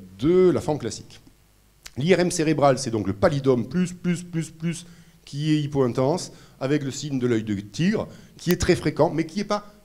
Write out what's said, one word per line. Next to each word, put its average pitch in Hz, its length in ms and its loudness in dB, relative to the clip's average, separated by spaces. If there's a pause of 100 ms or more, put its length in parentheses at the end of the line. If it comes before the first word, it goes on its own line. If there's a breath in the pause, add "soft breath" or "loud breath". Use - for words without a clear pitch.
(200)
de 180 300 6
la 127 100 2
forme 151 180 -2
classique. - 440 -10 (760)
L'I 165 180 4
R 170 60 4
M 180 100 2
cérébrale, 143 480 2
c'est 120 120 -6
donc 104 140 -2
le 95 80 0
pallidum 135 540 2
plus, 175 240 -2
plus, 175 320 -4
plus, 165 260 -6
plus, 165 360 -8 (400 loud breath)
qui 151 260 -2
est 151 80 4
hypointense, 143 720 0 (280 loud breath)
avec 139 240 0
le 131 80 -4
signe 139 280 -6
de 123 80 0
l'œil 110 160 0
de 104 120 -4
tigre, 147 520 -2 (300 loud breath)
qui - 140 -2
est 170 60 0
très 175 180 2
fréquent, 143 380 0
mais 160 120 -2
qui 202 140 -8
n'est 196 60 -6
pas - 280 -6 (120)